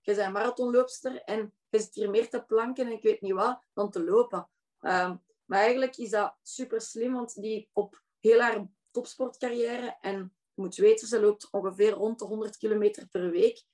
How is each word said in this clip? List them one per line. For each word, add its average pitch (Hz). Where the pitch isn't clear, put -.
je 208
bent 196
een 196
marathonloopster 247
en 214
je 214
zit -
hier 208
meer 226
te 247
planken 240
en 233
ik 220
weet 220
niet 190
wat, 226
dan 202
te 180
lopen." 185
Ehm, 180
maar 190
eigenlijk 254
is 226
dat 202
super 240
slim, 240
want 233
die 214
op -
heel 226
haar 208
topsportcarrière, 240
en 196
je 196
moet 185
weten, 220
ze 220
loopt 208
ongeveer 196
rond 214
de 214
honderd 214
kilometer 208
per 180
week. 202